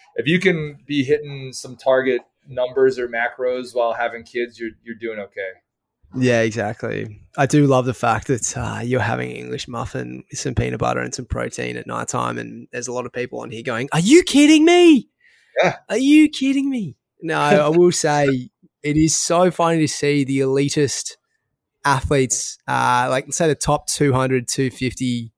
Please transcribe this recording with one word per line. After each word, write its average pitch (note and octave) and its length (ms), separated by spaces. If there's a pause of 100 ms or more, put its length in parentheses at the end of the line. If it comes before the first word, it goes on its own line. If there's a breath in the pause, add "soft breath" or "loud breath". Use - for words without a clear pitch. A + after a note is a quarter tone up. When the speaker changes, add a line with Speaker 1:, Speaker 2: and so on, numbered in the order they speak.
(160 soft breath)
Speaker 1:
if A#2 120
you F3 120
can D#3+ 460
be D3 180
hitting C#3 480
some B2+ 240
target C3 460 (260)
numbers B2+ 500
or B2 120
macros B2 640
while A#2 160
having A#2 320
kids, A#2+ 340
you're, A2+ 140 (120)
you're A#2 120
doing A2 240
okay. G2 320 (640)
Speaker 2:
Yeah, B2 240
exactly. A2 800 (160)
I C#3+ 80
do D3 220
love B2+ 180
the B2+ 80
fact A2+ 340
that, - 300
uh, A2 260
you're B2 160
having B2 320
an A#2+ 60
English B2 320
muffin B2 600
with C#3+ 120
some C3 120
peanut B2 240
butter B2 220
and B2 160
some B2+ 100
protein A#2+ 520
at A#2+ 100
nighttime. A#2+ 500
And A#2 360
there's B2 160
a - 20
lot B2 140
of A#2+ 80
people B2 260
on A#2+ 100
here A#2 140
going, A#2+ 300
"Are D#3 80
you C#4 220
kidding D4 420
me? F4 420 (560 loud breath)
Speaker 1:
Yeah. - 140 (100)
Speaker 2:
Are G#3 100
you D4 300
kidding C#4 420
me?" G#3+ 280 (240)
No, D#3+ 180
I D3 300
will F3 240
say C#3+ 560 (340)
it D3 140
is D#3 180
so F3 360
funny E3 280
to D#3 80
see C#3+ 380
the C3+ 140
elitist C#3 760 (680)
athletes, C3+ 720 (100)
uh, B2 420
like, C3+ 180
let's C#3+ 100
say E3+ 100
the C#3+ 80
top D3 320
two C#3+ 240
hundred, B2+ 380
two C3+ 200
fifty, A#2+ 680